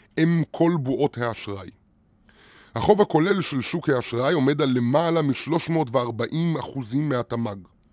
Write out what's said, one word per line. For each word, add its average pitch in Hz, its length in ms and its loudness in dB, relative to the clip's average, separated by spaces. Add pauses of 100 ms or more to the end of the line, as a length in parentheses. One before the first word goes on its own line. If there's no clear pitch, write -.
(180)
אם 165 320 4
כל 170 300 2
בועות 135 380 -2
האשראי. 104 520 -6 (1040)
החוב 170 260 4
הכולל 190 400 2
של 143 200 -2
שוק 160 280 -4
האשראי 127 460 0
עומד 147 280 2
על 139 60 2
למעלה 147 540 2
משלוש 147 460 -2
מאות 160 240 0
וארבעים 123 640 -2
אחוזים 135 520 -4
מהתמ"ג. 117 500 -4 (340)